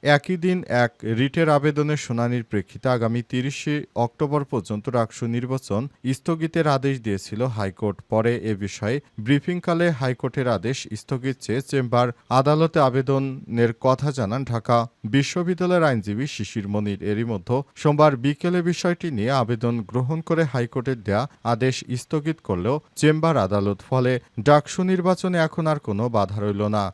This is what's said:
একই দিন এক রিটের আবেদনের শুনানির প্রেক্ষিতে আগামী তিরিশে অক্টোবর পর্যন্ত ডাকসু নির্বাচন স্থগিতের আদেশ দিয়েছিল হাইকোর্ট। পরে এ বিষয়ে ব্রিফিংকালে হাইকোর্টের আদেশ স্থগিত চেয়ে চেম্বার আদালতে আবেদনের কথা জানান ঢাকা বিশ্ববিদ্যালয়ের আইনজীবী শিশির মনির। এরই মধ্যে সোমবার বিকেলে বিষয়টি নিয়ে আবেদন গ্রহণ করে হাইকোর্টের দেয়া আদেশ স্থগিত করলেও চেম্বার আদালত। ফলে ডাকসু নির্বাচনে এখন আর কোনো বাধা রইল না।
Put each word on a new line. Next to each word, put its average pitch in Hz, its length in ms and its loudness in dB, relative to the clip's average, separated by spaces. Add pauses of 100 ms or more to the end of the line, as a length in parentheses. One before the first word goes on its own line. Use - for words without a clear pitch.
(160)
একই 180 300 0
দিন 180 120 2 (260)
এক 117 80 0 (280)
রিটের 139 280 2 (100)
আবেদনের 147 480 0
শুনানির 120 460 -2
প্রেক্ষিতে 104 440 -4
আগামী 117 260 0 (100)
তিরিশে 139 440 -2 (300)
অক্টোবর 143 360 -2 (100)
পর্যন্ত 107 340 -4 (120)
ডাকসু 113 260 -2 (120)
নির্বাচন 123 460 -2 (360)
স্থগিতের 160 500 0 (100)
আদেশ 135 180 0 (100)
দিয়েছিল 104 360 -4 (140)
হাইকোর্ট। 101 420 -4 (140)
পরে 110 200 2 (200)
এ - 20 0 (100)
বিষয়ে 107 340 -4 (280)
ব্রিফিংকালে 170 640 0 (120)
হাইকোর্টের 127 480 -2 (100)
আদেশ 110 200 -2 (240)
স্থগিত 131 340 -4 (100)
চেয়ে 120 240 -2
চেম্বার 123 380 0 (320)
আদালতে 151 480 4
আবেদনের 131 840 0 (140)
কথা 131 320 2
জানান 117 240 -2 (100)
ঢাকা 117 260 2 (380)
বিশ্ববিদ্যালয়ের 175 760 2
আইনজীবী 107 360 -2 (100)
শিশির 101 380 -6
মনির। 104 260 -2 (120)
এরই 110 200 0
মধ্যে 110 260 -2 (240)
সোমবার 147 300 6 (120)
বিকেলে 175 360 0 (120)
বিষয়টি 175 360 -2 (100)
নিয়ে 110 140 0 (120)
আবেদন 117 300 -2 (180)
গ্রহণ 127 300 -2
করে 165 220 0 (100)
হাইকোর্টের 123 540 -2
দেয়া 104 160 2 (300)
আদেশ 127 220 0 (260)
স্থগিত 156 360 -4 (100)
করলেও 101 280 0 (240)
চেম্বার 156 360 4 (100)
আদালত। 101 340 0 (100)
ফলে 127 220 2 (360)
ডাকসু 147 360 4
নির্বাচনে 180 540 0 (100)
এখন 165 200 -4
আর 151 200 0
কোনো 104 220 -2
বাধা 101 300 0
রইল 101 220 -2 (140)
না। 104 80 2 (100)